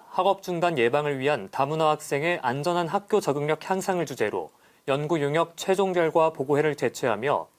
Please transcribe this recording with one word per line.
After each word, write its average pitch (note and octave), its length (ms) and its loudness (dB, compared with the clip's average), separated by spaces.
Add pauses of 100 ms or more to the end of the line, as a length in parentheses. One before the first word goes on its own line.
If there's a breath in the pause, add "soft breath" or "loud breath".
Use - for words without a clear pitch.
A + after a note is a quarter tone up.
학업 F#3+ 340 0
중단 E3+ 380 0
예방을 C#3 400 2
위한 C3 320 0
다문화 D3+ 400 0
학생의 D3+ 500 -2
안전한 D#3+ 460 0
학교 G3 320 0
적응력 D3 500 -2
향상을 F#3 380 0
주제로 G#2 420 -4 (380 soft breath)
연구 D3 340 0
용역 D#3 360 0
최종 F#3+ 360 0
결과 D#3+ 380 4
보고회를 D3 420 0
개최하며 A#2 840 -2